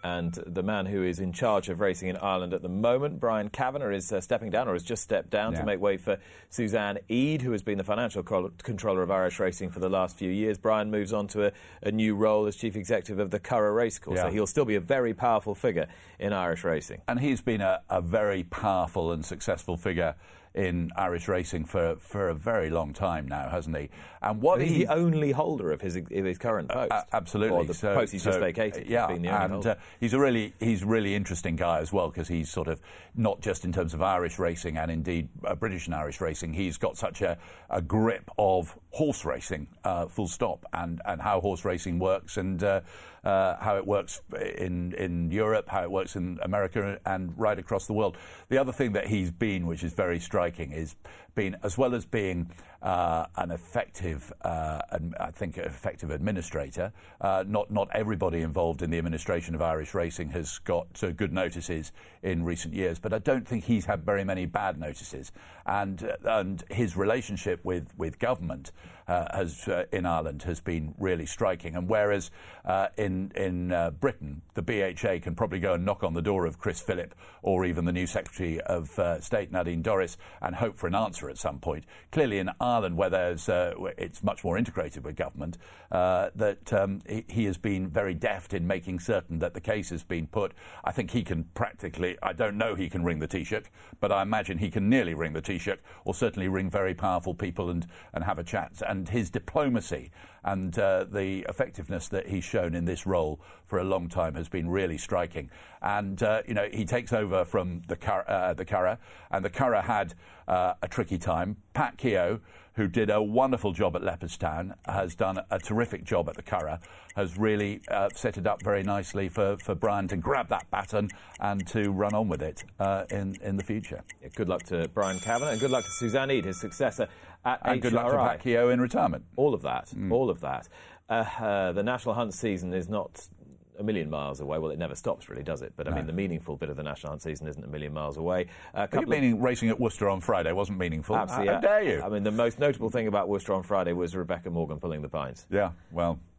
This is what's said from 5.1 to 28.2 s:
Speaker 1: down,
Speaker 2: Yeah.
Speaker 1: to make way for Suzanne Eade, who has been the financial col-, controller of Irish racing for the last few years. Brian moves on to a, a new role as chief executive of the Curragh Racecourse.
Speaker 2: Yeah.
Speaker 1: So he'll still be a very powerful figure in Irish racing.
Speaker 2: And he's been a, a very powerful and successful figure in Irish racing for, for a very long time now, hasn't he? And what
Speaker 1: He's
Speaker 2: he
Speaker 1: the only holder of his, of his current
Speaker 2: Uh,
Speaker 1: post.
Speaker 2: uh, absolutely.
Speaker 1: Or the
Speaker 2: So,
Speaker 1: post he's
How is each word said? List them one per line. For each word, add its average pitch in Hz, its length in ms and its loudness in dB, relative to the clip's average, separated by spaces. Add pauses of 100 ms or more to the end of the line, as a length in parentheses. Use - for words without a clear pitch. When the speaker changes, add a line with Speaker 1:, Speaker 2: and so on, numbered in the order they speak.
Speaker 1:
down, 107 260 0
Speaker 2:
Yeah. 80 60 -2
Speaker 1:
to 76 60 0
make 98 140 0
way 98 160 4
for 92 220 0 (320)
Suzanne 101 580 0
Eade, 135 340 2
who 127 80 0
has 107 120 0
been 101 160 0
the 95 60 -2
financial 104 380 0
col-, 92 280 0 (120)
controller 98 400 0
of 90 80 2
Irish 92 300 2
racing 92 300 0
for 87 100 -8
the 92 80 2
last 92 280 2
few 92 140 -2
years. 107 260 2
Brian 107 360 2
moves 104 200 0
on 104 160 0
to 104 180 2
a, 101 60 4 (300)
a 104 80 0
new 110 240 4
role 107 320 4
as 104 80 -2
chief 107 220 -4
executive 101 420 0
of 95 140 0
the 101 80 0
Curragh 107 340 2
Racecourse. 110 440 0
Speaker 2:
Yeah. 90 80 4
Speaker 1:
So 87 40 2
he'll 104 160 2
still 143 200 2
be 107 100 2
a 95 40 4
very 117 340 2
powerful 107 420 2
figure 85 320 2 (320)
in 101 120 0
Irish 87 300 0
racing. 80 460 0
Speaker 2:
And 120 100 2
he's 135 220 2
been 110 200 0
a, 95 200 4 (100)
a 92 100 4
very 95 440 2
powerful 90 680 0
and 78 140 -2
successful 87 520 -2
figure 85 380 0 (400)
in 87 420 0
Irish 87 320 0
racing 87 380 0
for, 82 300 2
for 98 340 -2
a 82 40 0
very 85 360 0
long 80 220 0
time 80 360 -2
now, 69 200 -4
hasn't 78 280 -2
he? 73 140 -6 (300)
And 107 200 0
what 170 200 6
Speaker 1:
He's 165 100 2
Speaker 2:
he 160 160 6
Speaker 1:
the 147 60 2
only 156 380 4
holder 131 400 0
of 73 100 0
his, 90 140 -2
of 87 160 -4
his 95 280 0
current 104 340 0
Speaker 2:
Uh, 123 160 0
Speaker 1:
post. - 40 0
Speaker 2:
uh, 104 100 2 (100)
absolutely. 104 460 2
Speaker 1:
Or 85 60 4
the 82 100 -2
Speaker 2:
So, 101 200 0
Speaker 1:
post 107 180 2
he's 92 120 -6